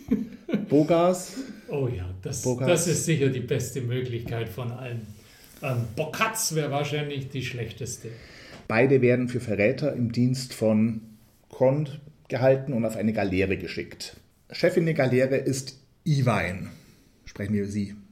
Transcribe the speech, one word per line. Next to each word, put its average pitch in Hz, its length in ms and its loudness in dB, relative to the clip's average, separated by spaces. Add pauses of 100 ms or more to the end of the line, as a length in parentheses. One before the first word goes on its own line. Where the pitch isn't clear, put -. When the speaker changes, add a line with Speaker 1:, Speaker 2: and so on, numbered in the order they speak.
(180)
Speaker 1:
<laughs> - 520 -4
Speaker 2:
Bogas? 170 640 4 (340)
Speaker 1:
Oh 143 260 -2
ja, 92 140 -6 (140)
das, 135 200 -8
Speaker 2:
Bogas. 127 240 0
Speaker 1:
das 175 220 4
ist - 160 0
sicher 139 240 2
die 127 120 -2
beste - 420 -4
Möglichkeit 117 640 -4
von 113 240 -8
allen. 123 300 -10 (600)
Ähm, 123 220 -2 (120)
Bokatz - 580 -2
wäre 147 160 0
wahrscheinlich 143 580 -4
die 131 160 -6
schlechteste. - 640 -8 (600)
Speaker 2:
Beide 123 340 6
werden 123 260 4
für 123 120 -2
Verräter 127 520 2
im 120 200 -2
Dienst 127 420 0
von 110 480 2 (480)
Kond 139 500 0 (280)
gehalten 135 440 2
und 113 140 0
auf 107 100 -4
eine 104 160 0
Galeere 95 460 0
geschickt. - 580 -10 (340)
Chefin 175 360 2
der 160 80 2
Galeere 127 420 4
ist - 420 -4 (260)
Iwein, 107 680 0 (560)
sprechen 104 260 -6
wir 101 140 2
sie 101 280 -4 (180)